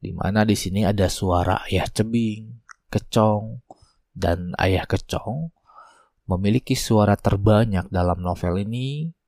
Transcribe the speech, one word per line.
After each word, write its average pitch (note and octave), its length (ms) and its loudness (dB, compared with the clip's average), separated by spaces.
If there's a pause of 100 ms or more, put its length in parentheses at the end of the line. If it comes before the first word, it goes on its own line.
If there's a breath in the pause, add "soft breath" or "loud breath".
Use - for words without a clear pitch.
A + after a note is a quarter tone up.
di - 160 -10
mana G#2+ 320 0
di G#2 80 4
sini F#2+ 320 0
ada G2+ 240 2
suara F2 560 0
ayah F#2 160 0
Cebing, A2+ 800 -4 (240)
Kecong, A2 720 0 (560 loud breath)
dan F2 400 -2
ayah F#2+ 320 0
Kecong - 640 -4 (720 soft breath)
memiliki G2+ 480 0
suara G#2+ 480 4
terbanyak G2+ 720 2
dalam F2 320 0
novel F2+ 400 -2
ini C3+ 480 -6 (160)